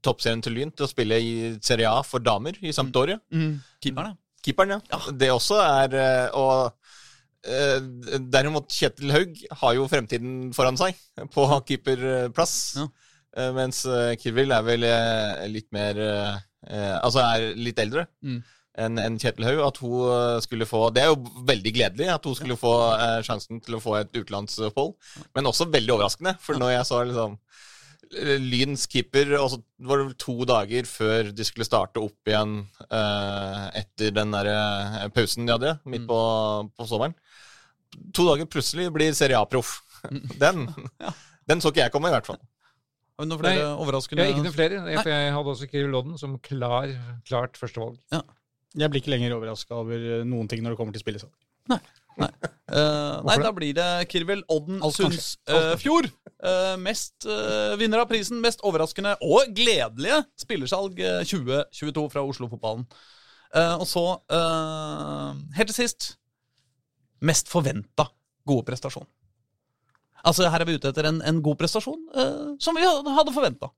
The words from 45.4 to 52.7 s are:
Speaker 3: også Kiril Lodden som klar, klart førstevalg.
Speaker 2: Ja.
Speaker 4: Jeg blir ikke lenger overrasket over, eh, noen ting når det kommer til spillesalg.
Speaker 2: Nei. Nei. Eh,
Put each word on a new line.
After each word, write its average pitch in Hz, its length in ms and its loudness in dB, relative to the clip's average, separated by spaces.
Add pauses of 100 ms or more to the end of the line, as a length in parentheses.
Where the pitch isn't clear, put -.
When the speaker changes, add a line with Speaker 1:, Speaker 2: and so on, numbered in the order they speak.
Speaker 3:
også 135 240 -6
Kiril 139 200 -2
Lodden 135 280 -4
som 135 200 -8
klar, 127 500 -2 (380)
klart 123 300 -2
førstevalg. 117 420 -10 (120)
Speaker 2:
Ja. 160 120 -4 (520)
Speaker 4:
Jeg 151 160 2
blir 143 120 0
ikke 147 100 -4
lenger 120 240 0
overrasket 110 360 -8
over, 117 220 -6
eh, 117 300 -4
noen 117 240 -4
ting 113 140 -4
når 117 80 -4
det 113 80 -4
kommer 110 140 -6
til 107 100 -10
spillesalg. 101 300 -10 (360)
Speaker 2:
Nei. 247 100 2 (400)
Nei. - 100 0 (400)
Eh, - 80 -2